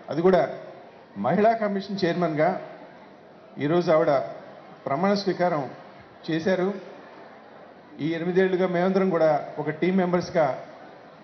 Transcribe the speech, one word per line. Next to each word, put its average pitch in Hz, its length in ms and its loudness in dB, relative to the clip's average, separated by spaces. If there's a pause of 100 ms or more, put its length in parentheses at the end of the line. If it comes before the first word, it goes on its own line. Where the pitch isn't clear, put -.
అది 147 180 -4
కూడా 175 160 6 (840)
మహిళా 202 260 4 (120)
కమిషన్ 196 400 -4
చైర్మన్గా 165 460 0 (1120)
ఈరోజు 165 280 2
ఆవిడ 156 200 4 (760)
ప్రమాణ 180 280 0
స్వీకారం 175 500 0 (640)
చేశారు. 180 420 0 (1300)
ఈ 143 80 -4 (100)
ఎనిమిదేళ్లుగా 185 580 2
మేమందరం 190 400 2
కూడా 160 160 4 (300)
ఒక 147 80 -4 (100)
టీం 185 220 2
మెంబర్స్‌గా 175 440 0 (800)